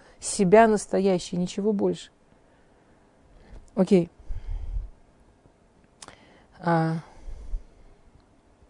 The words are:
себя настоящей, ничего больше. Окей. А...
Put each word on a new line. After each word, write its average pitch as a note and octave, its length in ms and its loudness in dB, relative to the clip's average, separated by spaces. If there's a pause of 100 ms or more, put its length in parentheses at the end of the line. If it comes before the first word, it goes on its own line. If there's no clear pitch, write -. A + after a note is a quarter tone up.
(200)
себя G#3 480 6
настоящей, F#3+ 680 0
ничего G3 360 -2
больше. F#3+ 380 -4 (1600)
Окей. F3+ 360 2 (2500)
А... E3 360 0 (1700)